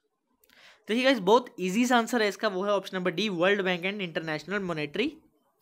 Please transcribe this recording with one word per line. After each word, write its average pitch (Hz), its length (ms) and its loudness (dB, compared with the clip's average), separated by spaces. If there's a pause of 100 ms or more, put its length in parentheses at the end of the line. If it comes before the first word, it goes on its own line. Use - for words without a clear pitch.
(880)
देखिए 240 160 0
गाइस, 262 140 4
बहुत 214 420 2
ईजी 185 260 2
सा 247 120 4
आंसर 226 240 0
है 208 60 4
इसका, 208 200 -2
वो 190 160 -4
है 208 80 0
ऑप्शन 190 240 -2
नंबर 180 160 -2
D, 202 160 -2
वर्ल्ड 190 340 2
बैंक 180 220 -2
and 196 160 -6
इंटरनेशनल 165 640 -6
मॉनेटरी 170 460 -4 (540)